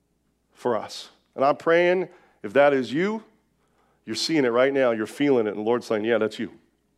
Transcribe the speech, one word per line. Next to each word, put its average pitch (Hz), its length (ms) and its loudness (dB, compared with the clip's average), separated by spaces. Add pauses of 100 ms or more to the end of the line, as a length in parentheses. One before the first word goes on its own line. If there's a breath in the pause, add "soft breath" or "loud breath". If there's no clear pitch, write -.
(520)
for 120 240 -4
us. - 340 -12 (260)
And 131 80 0
I'm 143 120 2
praying, 175 520 2 (340 soft breath)
if 104 120 -10
that 143 200 6
is 120 180 -2
you, 208 300 -2 (800)
you're 107 120 -10
seeing 156 280 0
it 123 40 2
right 127 240 2
now, 135 180 2
you're 107 160 -2
feeling 131 400 0
it, 104 40 -2
and 98 80 -6
the 107 40 -6
Lord's 117 240 -2
saying, 107 180 -2
"Yeah, 113 140 2
that's 107 200 -2
you." 107 140 -8 (460)